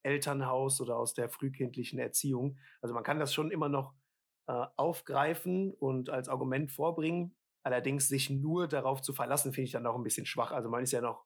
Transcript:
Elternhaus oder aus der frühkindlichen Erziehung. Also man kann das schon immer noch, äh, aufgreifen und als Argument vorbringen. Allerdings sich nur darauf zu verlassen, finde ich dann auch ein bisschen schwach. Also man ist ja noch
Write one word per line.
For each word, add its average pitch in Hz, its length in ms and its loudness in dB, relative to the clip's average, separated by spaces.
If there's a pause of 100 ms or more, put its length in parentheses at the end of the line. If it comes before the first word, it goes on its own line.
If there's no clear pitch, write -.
Elternhaus 135 800 0
oder 117 160 0
aus 117 160 0
der 120 160 -2
frühkindlichen 131 720 -4
Erziehung. 135 580 0 (240)
Also 120 140 -4
man 113 80 -2
kann 151 160 2
das 139 160 0
schon 151 160 0
immer 151 180 0
noch, 139 240 0 (540)
äh, 123 180 -2 (120)
aufgreifen 165 1000 2
und 131 340 0
als 131 180 -2
Argument 131 440 0
vorbringen. 165 640 0 (280)
Allerdings 135 440 2
sich 139 240 0
nur 156 360 2
darauf 135 360 0
zu 143 100 -4
verlassen, 131 400 0
finde 131 120 0
ich 123 60 -6
dann 120 140 -2
auch 117 100 2
ein 123 80 -2
bisschen - 220 -2
schwach. 120 260 0
Also 117 180 -2
man 120 120 0
ist 127 100 0
ja 120 100 2
noch 117 240 -2